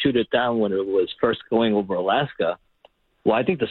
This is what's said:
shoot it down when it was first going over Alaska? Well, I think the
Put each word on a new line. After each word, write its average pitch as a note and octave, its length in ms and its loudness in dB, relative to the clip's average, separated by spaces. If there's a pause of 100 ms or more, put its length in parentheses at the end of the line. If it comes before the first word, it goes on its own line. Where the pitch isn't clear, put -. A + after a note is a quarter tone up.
shoot B2+ 140 2
it A#2 140 0
down A#2+ 300 0
when G#2 120 0
it G2 140 -2
was F#2+ 220 0 (120)
first A2+ 200 0 (100)
going A2+ 240 2
over G2 200 -2
Alaska? F#2 640 -2 (680)
Well, A2+ 100 2
I A#2+ 80 0
think E3+ 160 0
the C#3+ 120 -2